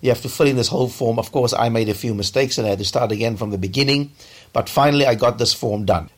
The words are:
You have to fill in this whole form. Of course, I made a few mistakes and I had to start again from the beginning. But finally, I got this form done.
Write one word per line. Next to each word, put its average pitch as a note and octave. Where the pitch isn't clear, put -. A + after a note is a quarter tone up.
You B2
have A#2+
to B2+
fill -
in C3+
this A#2+
whole C3
form. A#2
Of A2+
course, B2
I A#2
made A2+
a G#2
few A2
mistakes B2+
and A#2
I G#2
had G2
to G2+
start A#2
again A2
from G#2
the G2+
beginning. C#3
But -
finally, C#3+
I A#2+
got A#2+
this A#2+
form G#2
done. E2+